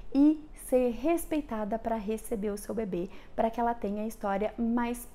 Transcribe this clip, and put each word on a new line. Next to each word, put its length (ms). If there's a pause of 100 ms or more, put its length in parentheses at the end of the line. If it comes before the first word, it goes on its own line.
(140)
e 280 (260)
ser 240
respeitada 840
pra 180
receber 540
o 80
seu 160
bebê, 360 (260)
pra 140
que 100
ela 140
tenha 300
a 40
história 500
mais 580